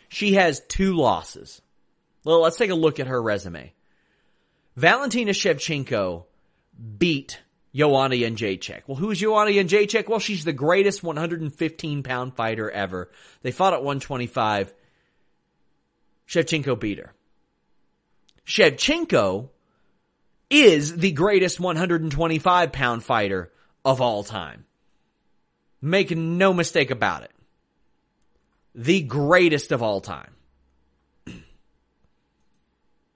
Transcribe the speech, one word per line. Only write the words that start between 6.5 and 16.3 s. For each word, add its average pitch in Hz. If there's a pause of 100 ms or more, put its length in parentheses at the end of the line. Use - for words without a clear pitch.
beat 151 (360)
Joanna 135
Jędrzejczyk. 110
Well, 135
who's 196
Joanna 214
Jędrzejczyk? 202
Well, 220
she's 185
the 160
greatest 185
one 160
hundred 165
and 147
fifteen 156
pound 127
fighter 113
ever. 92 (320)
They 127
fought 185
at 135
one 139
twenty-five. 110 (1500)
Shevchenko 143